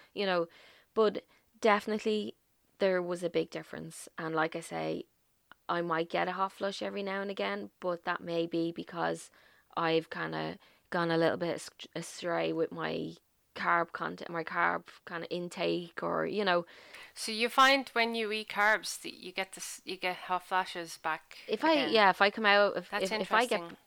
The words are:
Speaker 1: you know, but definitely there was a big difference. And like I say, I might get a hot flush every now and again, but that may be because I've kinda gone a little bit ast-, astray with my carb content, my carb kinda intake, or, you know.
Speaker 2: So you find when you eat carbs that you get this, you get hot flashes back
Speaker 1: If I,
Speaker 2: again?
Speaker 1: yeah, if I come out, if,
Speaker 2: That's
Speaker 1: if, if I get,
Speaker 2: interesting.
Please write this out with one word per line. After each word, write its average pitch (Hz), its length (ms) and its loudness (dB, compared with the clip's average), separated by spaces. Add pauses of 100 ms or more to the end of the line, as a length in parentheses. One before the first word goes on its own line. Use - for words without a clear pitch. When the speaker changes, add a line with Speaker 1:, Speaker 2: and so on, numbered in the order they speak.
(140)
Speaker 1:
you 202 120 -2
know, 175 220 2 (460)
but 208 300 2 (380)
definitely 214 720 0 (440)
there 185 220 4
was 175 220 -4
a 170 60 -2
big 165 200 0
difference. - 580 -12 (100)
And 160 160 -6
like 160 220 0
I 165 60 -6
say, 160 420 -4 (640)
I 170 140 0
might 170 280 -2
get 175 180 0
a 180 60 -4
hot 190 200 -2
flush 196 280 -4
every 196 220 -4
now 196 180 -4
and 196 80 -6
again, 202 400 -4 (100)
but 175 260 -4
that 175 160 -2
may 170 260 -2
be 170 240 0
because 170 580 -6 (480)
I've 165 320 2
kinda 160 480 -6 (320)
gone 170 220 0
a 165 60 4
little 165 200 4
bit 170 180 -2
ast-, - 400 -12
astray 170 560 -4
with 160 200 0
my 165 400 -6 (440)
carb 170 360 2
content, 170 400 -8
my 165 120 -4
carb 175 400 0 (240)
kinda 170 220 -10
intake, 175 720 -4
or, 170 240 -2
you 208 180 -2
know. 175 220 2 (480)
Speaker 2:
So - 180 -8
you 220 180 -2
find 269 440 6
when 233 220 2
you 220 160 -2
eat 214 180 -4
carbs 208 520 2
that - 120 -12
you 180 200 -12
get 190 200 -4
this, - 300 -12
you 185 140 -8
get 180 180 -2
hot - 320 -4
flashes 180 560 -2
back 160 340 -6 (100)
Speaker 1:
If 214 180 -2
I, 320 80 6
Speaker 2:
again? 262 180 2
Speaker 1:
yeah, 214 180 8
if 180 120 4
I 202 80 8
come 220 160 -2
out, 202 320 6
if, 180 120 -6
Speaker 2:
That's 196 220 -2
Speaker 1:
if, 220 100 -2
if - 120 -2
I 240 120 6
get, 220 140 0
Speaker 2:
interesting. 170 280 -10